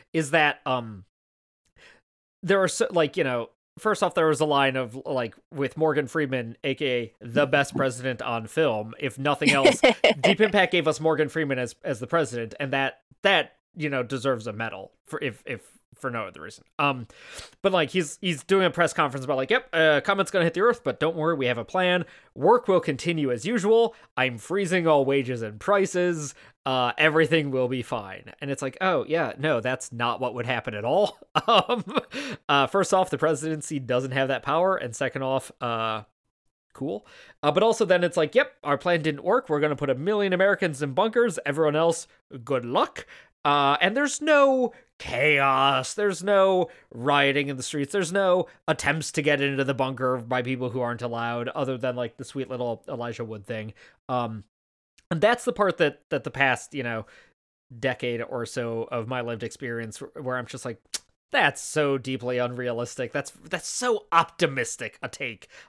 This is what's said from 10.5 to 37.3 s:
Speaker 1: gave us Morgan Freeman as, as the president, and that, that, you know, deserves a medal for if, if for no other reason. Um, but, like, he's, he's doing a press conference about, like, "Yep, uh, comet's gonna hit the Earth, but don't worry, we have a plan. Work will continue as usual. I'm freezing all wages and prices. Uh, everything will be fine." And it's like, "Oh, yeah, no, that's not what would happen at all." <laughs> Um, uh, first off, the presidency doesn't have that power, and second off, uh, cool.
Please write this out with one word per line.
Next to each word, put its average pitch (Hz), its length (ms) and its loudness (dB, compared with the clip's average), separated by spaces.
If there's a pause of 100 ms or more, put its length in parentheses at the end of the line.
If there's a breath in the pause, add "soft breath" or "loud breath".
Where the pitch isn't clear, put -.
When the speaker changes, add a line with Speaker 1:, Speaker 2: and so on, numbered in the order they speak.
Speaker 1:
gave 170 160 2
us 151 120 0
Morgan 156 300 0
Freeman 143 280 -2
as, 123 260 -4
as 131 160 -4
the 120 80 -8
president, 120 520 -2
and 139 140 -6
that, 135 260 -2 (240)
that, 190 300 2 (220)
you 151 140 -4
know, 135 140 -2
deserves 120 420 -2
a 110 80 -6
medal 104 380 -10 (140)
for - 180 -8
if, 123 220 -6
if 123 160 -10 (340)
for 131 160 -8
no 113 160 -6
other 82 140 -18
reason. - 220 -16 (140)
Um, 135 300 0 (540 loud breath)
but, 196 100 2
like, 170 180 2
he's, 180 320 -4
he's 170 220 -4
doing 190 220 4
a 165 40 4
press 165 240 0
conference 139 320 0
about, 135 120 -2
like, 135 120 -2
"Yep, - 240 0
uh, 156 280 4
comet's 196 280 0
gonna 185 160 2
hit 165 80 0
the 180 80 -2
Earth, 233 220 2
but 127 160 -2
don't 165 160 0
worry, 160 200 0
we 135 100 0
have 120 120 0
a 117 80 -4
plan. 180 400 2 (300 soft breath)
Work 214 320 4
will 180 140 6
continue 151 500 0
as 117 140 -4
usual. 220 500 2 (220 soft breath)
I'm 127 200 0
freezing 175 500 0
all 143 180 6
wages 127 360 0
and 107 180 -8
prices. 180 760 0 (300 soft breath)
Uh, 127 320 0
everything 156 520 4
will 127 200 0
be 127 120 -4
fine." 98 600 -10
And 139 100 -6
it's 131 100 -6
like, 135 200 -8
"Oh, 175 260 2
yeah, 151 320 -2
no, 135 220 0
that's 127 320 -4
not 120 260 -2
what 123 140 -4
would 120 120 -6
happen 120 300 -4
at 104 100 -6
all." 180 380 0
<laughs> - 240 -2
Um, 226 360 4 (640 loud breath)
uh, 139 180 4
first 190 260 0
off, 185 160 4
the 147 80 -4
presidency 156 640 -2
doesn't 127 320 -2
have 135 180 0
that 135 140 -4
power, 175 320 0
and 117 200 -6
second 135 260 -4
off, 131 300 -2 (100)
uh, 113 420 -2 (680)
cool. 180 320 -8 (380 soft breath)